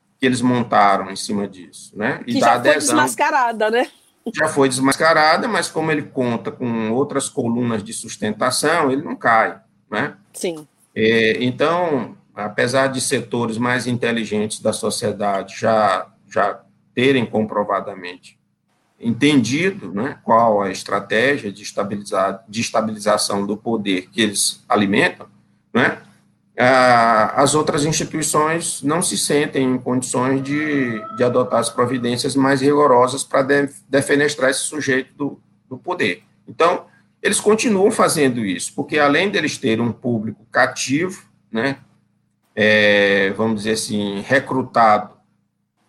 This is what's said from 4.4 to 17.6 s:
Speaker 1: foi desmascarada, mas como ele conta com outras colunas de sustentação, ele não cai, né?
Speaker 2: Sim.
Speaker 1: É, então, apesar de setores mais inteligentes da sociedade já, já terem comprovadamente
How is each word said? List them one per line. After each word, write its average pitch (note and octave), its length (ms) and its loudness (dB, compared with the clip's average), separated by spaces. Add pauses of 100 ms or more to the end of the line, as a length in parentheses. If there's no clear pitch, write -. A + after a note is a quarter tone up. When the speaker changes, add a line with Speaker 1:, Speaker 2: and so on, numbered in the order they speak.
Speaker 1:
foi C#3 180 2
desmascarada, D#3 800 2
mas F3+ 220 -2
como D#3+ 220 -2
ele C#3+ 120 -2
conta A#2 480 -4
com A2+ 400 -4
outras C3+ 380 -2
colunas A#2 520 -2
de A2+ 120 -12
sustentação, D#3 1000 -2
ele C#3 100 -2
não - 140 -8
cai, A2 460 2 (280)
né? C#3 280 -6 (160)
Speaker 2:
Sim. D#3+ 340 -8 (260)
Speaker 1:
É, A2 500 2
então, C#3 720 -2 (180)
apesar B2 520 0
de B2+ 120 -4
setores A#2 580 -2
mais B2 300 -2
inteligentes A2+ 720 -4
da G#2+ 140 -2
sociedade G2+ 840 -4
já, G#2+ 500 0 (200)
já G2+ 320 -2 (340)
terem B2+ 320 2
comprovadamente G2+ 1160 -6 (600)